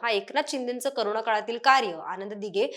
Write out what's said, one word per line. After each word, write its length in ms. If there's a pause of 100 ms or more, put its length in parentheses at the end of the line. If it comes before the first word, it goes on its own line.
हा 80
एकनाथ 420
शिंदेंचं 380
करोना 320
काळातील 360
कार्य, 360 (140)
आनंद 260
दिघे 440